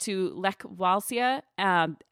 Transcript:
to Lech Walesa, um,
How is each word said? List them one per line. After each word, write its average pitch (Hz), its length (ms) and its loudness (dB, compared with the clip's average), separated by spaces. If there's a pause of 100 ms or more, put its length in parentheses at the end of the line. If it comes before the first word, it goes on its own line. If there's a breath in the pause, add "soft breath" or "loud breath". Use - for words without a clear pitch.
to 190 340 0
Lech 196 300 -2
Walesa, 208 800 0 (140)
um, 175 420 2 (140)